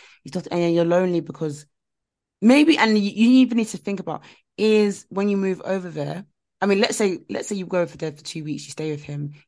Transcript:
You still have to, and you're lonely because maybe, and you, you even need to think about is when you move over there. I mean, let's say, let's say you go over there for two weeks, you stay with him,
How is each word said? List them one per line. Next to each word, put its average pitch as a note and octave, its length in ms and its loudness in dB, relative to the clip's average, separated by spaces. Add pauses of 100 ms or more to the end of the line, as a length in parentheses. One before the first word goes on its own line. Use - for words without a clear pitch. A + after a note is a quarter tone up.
(240)
You - 60 -18
still F3 120 -8
have - 80 -14
to, - 40 -8
and E3+ 200 0
you're E3+ 120 2
lonely F3 340 2
because D3+ 460 -10 (760)
maybe, C#4+ 360 6
and A3 200 4
you, G3+ 140 0
you A3+ 180 4 (120)
even A#3 160 2
need A3+ 100 0
to F#3+ 100 -12
think G3+ 220 -6
about - 240 -10 (340)
is G#3+ 520 2
when G3 200 -2
you G3+ 80 0
move F#3+ 280 -2
over F#3 240 -4
there. D3+ 360 -8 (360)
I - 40 -2
mean, G3 140 4
let's - 180 0
say, G3 220 0 (100)
let's A3 180 -6
say G#3+ 80 -6
you F#3 100 -8
go F3+ 160 -2
over E3 160 -4
there D#3 160 -8
for D3+ 100 -20
two D#3+ 200 -12
weeks, D3 220 -8
you - 60 -16
stay D#3 200 -8
with D3 120 -8
him, D3 300 -10 (140)